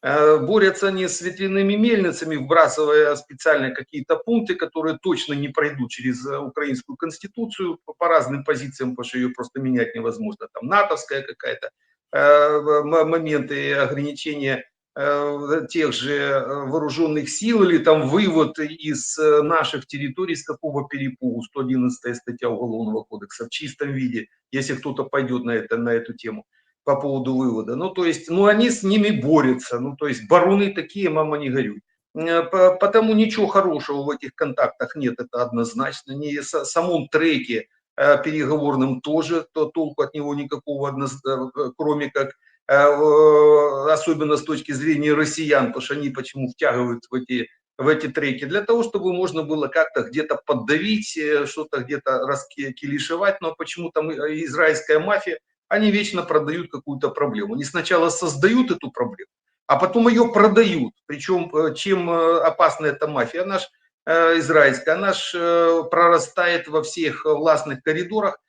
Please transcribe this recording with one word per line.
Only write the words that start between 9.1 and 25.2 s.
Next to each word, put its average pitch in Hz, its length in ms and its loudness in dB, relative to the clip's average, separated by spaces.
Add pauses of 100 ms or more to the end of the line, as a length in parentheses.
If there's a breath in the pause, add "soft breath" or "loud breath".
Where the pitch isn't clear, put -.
её 123 160 0
просто 123 260 -10
менять 123 340 -2
невозможно. 113 600 -8
Там - 140 -10
натовская 160 540 -2
какая-то, - 480 -10 (420)
э, 143 60 0
м-, 147 840 6
моменты 147 680 -2
ограничения, 143 920 -2 (320)
э, 143 760 -2
тех 156 220 0
же, 143 220 -4
э, 139 520 -2
вооружённых 151 640 -2
сил 220 340 2
или 175 160 6
там 156 300 6
вывод 160 500 2
из, 156 600 -6
э, 151 240 6
наших 151 440 0
территорий 160 480 -6
с - 100 -12
какого - 440 -6
перепугу, 240 540 -4
сто - 180 -10
одиннадцатая 123 540 -2
статья 120 340 -6
Уголовного 110 560 -4
кодекса 104 400 -14
в 120 60 -16
чистом 143 420 -8
виде, 120 360 -4 (220)
если 135 240 -4
кто-то 135 300 -6
пойдёт 127 400 -4